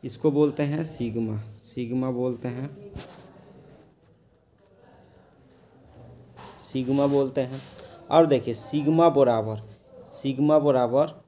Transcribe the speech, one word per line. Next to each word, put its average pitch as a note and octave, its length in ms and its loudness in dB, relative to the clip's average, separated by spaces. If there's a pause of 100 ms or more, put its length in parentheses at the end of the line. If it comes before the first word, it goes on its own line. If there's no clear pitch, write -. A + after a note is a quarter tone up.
इसको C3+ 260 -2
बोलते D3 320 2
हैं D3 220 -4
सिग्मा, A2+ 520 -6 (280)
सिग्मा B2+ 460 -6
बोलते B2 380 -4
हैं, B2+ 200 -8 (4000)
सिग्मा C3+ 440 0
बोलते C#3 340 0
हैं। C3 200 -6 (500)
और E3 160 6
देखिए B2 280 0
सिग्मा D#3 560 2
बराबर, A2+ 520 2 (500)
सिग्मा C#3+ 460 2
बराबर C3+ 560 2 (140)